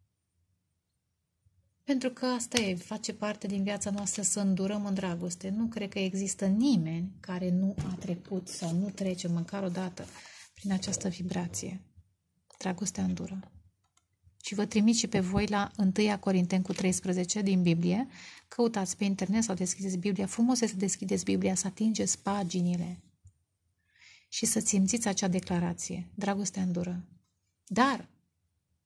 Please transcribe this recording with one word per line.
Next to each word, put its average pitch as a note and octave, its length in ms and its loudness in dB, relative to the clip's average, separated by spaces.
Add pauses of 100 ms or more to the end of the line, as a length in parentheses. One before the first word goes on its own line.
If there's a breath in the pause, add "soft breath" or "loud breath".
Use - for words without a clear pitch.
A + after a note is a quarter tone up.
(1800)
Pentru C4 260 0
că B3 160 -4
asta B3 340 0
e, G3 140 0
face G#3+ 400 -6
parte G#3 320 -6
din G3 160 -2
viața G3+ 280 -2
noastră G3+ 320 -2
să G3+ 180 0
îndurăm G3 460 0
în G3 80 -2
dragoste. F3+ 540 -4
Nu A3 180 0
cred G#3 220 -4
că G3+ 100 -6
există F#3+ 480 -2
nimeni F#3+ 720 2
care F3+ 300 -4
nu F#3+ 280 2
a F#3 220 -4
trecut F#3 480 -6
sau E3+ 280 -4
nu G3 140 0
trece F#3 380 -4
măcar F3 340 -2
o F#3+ 60 -2
dată F#3 360 -6 (500 loud breath)
prin G3 180 -4
această F#3+ 360 -2
vibrație. F3+ 720 -6 (800)
Dragostea F#3 460 -4
îndură. F#3 500 -6 (880)
Și - 100 -8
vă G#3 120 2
trimit A3 300 6
și - 100 2
pe G3+ 140 2
voi G3 260 2
la G3+ 300 0
întâia G#3 420 4
Corinteni F#3 440 2
cu F#3 100 -4
treisprezece F#3 720 0
din F#3+ 200 4
Biblie. F3 440 4 (420 loud breath)
Căutați A3+ 480 0
pe - 80 -2
internet G3 380 2
sau G#3+ 120 0
deschideți F#3 420 -2
Biblia. G3 300 0
Frumos A#3+ 340 2
este A3 140 2
să F#3 60 -4
deschideți F#3+ 440 0
Biblia, F#3+ 300 2
să F3+ 120 -2
atingeți G3+ 560 0
paginile F3 800 0 (1300 loud breath)
și - 180 -4
să A3 140 2
simțiți G#3+ 480 2
acea G3 200 0
declarație. F3 840 -2
Dragostea G3 480 -2
îndură. F3+ 420 -2 (600)
Dar, A#3+ 420 2 (760)